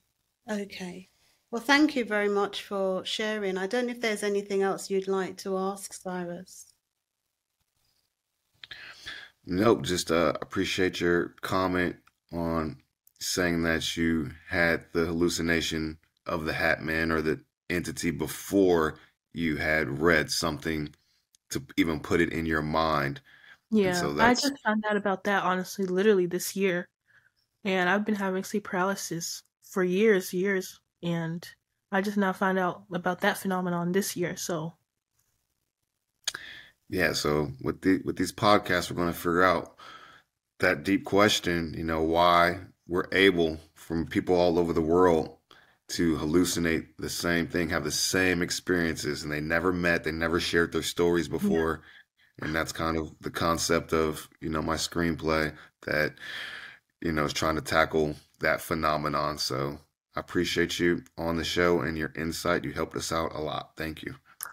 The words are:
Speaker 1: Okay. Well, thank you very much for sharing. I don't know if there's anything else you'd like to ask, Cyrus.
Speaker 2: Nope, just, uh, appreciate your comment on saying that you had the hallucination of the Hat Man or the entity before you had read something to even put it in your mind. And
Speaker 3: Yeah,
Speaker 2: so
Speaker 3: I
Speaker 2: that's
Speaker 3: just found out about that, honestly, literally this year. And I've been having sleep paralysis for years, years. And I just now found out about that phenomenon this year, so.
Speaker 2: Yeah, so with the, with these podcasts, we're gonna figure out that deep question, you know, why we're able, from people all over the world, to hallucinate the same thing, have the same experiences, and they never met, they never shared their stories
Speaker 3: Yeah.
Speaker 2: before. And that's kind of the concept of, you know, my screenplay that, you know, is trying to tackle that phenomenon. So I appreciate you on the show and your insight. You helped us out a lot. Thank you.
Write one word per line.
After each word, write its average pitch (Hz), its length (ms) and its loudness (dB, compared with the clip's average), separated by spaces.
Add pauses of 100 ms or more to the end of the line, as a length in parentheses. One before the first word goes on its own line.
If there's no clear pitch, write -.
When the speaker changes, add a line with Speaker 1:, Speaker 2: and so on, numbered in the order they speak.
(500)
Speaker 1:
Okay. 190 600 -10 (420)
Well, 233 100 -6
thank 285 340 4
you 240 100 0
very 208 240 0
much 202 340 0
for 190 420 -2
sharing. 208 520 -2
I 190 100 -2
don't 247 200 -2
know 240 60 -6
if 240 80 -12
there's 214 220 -2
anything 202 380 0
else 196 280 -2
you'd 190 180 -2
like 190 320 -2
to 190 180 -4
ask, 196 360 -6
Cyrus. 180 800 -10 (2750)
Speaker 2:
Nope, 92 380 4
just, 87 280 -2
uh, 82 300 4
appreciate 92 580 -2
your 87 300 2 (120)
comment 92 560 0 (340)
on 82 500 -4 (380)
saying 85 440 0
that 82 340 -2
you 82 340 0 (160)
had 85 460 2
the 85 120 2
hallucination 82 960 0 (260)
of 78 200 -4
the 78 80 -2
Hat 80 300 0
Man 82 280 0
or 80 100 2
the 78 220 -2 (260)
entity 82 420 -4
before 80 880 2 (340)
you 80 240 -2
had 78 420 0
read 78 320 4
something 78 640 -4 (580)
to - 140 -6 (120)
even 82 240 0
put 85 200 2
it 82 120 2
in 80 140 -2
your 78 160 0
mind. 76 580 0 (640)
And 185 120 0
Speaker 3:
Yeah, - 0 -
Speaker 2:
so 156 220 0
Speaker 3:
I 240 160 4
Speaker 2:
that's - 0 -
Speaker 3:
just 277 300 -2
found 214 220 0
out 214 120 0
about 196 280 -2
that, 196 180 0
honestly, 185 420 -2
literally 185 400 2
this 175 300 -6
year. 185 340 -2 (720)
And 190 260 2
I've 208 160 2
been 214 100 0
having 190 280 -2
sleep 208 220 -6
paralysis 180 800 -4 (200)
for - 200 -4
years, 185 500 2
years. 190 480 -4 (220)
And 170 440 -4 (440)
I 190 100 2
just 202 160 -2
now 190 160 2
found 190 260 0
out 180 340 -2
about 180 280 -2
that 202 180 2
phenomenon 180 540 -2
this 196 240 0
year, 175 200 -4
so. 165 400 -8 (2000)
Speaker 2:
Yeah, 85 240 0
so 73 380 0 (100)
with - 200 -4
the, 92 220 2
with 85 140 -4
these 92 140 -2
podcasts, 98 580 2
we're 87 80 -8
gonna 87 160 0
figure 85 300 2
out 87 340 0 (840)
that 90 240 2
deep 95 220 0
question, 87 720 2
you 82 60 -4
know, 80 200 0
why 85 580 6 (260)
we're 87 260 0
able, 87 460 6 (160)
from 82 320 -4
people 90 280 0
all 87 240 6
over 85 140 2
the 82 80 2
world, 82 560 4 (520)
to 82 280 0
hallucinate 82 720 2 (100)
the 76 100 -8
same 85 380 0
thing, 82 220 -2
have 80 160 0
the 76 60 -4
same 92 500 0
experiences, 82 840 -2
and 76 80 -8
they 73 100 -4
never 85 320 2
met, 87 300 0
they 80 80 -2
never 82 280 0
shared 85 340 2
their 80 100 -2
stories 87 440 2 (140)
Speaker 3:
Yeah. 82 220 2
Speaker 2:
before. 80 200 -4 (580)
And 78 140 -4
that's 78 180 -2
kind 82 240 -2
of 78 240 -6
the 78 100 -8
concept 82 640 0
of, 78 360 0 (120)
you 80 80 -6
know, 78 140 -2
my 80 120 -2
screenplay 80 800 0 (320)
that, 76 280 0 (840)
you 82 120 0
know, 76 120 2
is 69 80 -2
trying 80 220 0
to 76 60 -4
tackle 78 540 2 (260)
that 76 200 2
phenomenon. 76 800 0
So 69 400 -4 (360)
I 80 60 -6
appreciate 85 580 0
you 87 240 2 (140)
on 82 200 -2
the 78 80 -2
show 87 360 2
and 80 160 -4
your 78 180 -6
insight. 82 500 -2
You 69 80 -6
helped 80 240 -6
us 78 140 -6
out 82 240 -2
a 76 60 -8
lot. 73 360 -8
Thank 80 260 -8
you. - 120 -8 (380)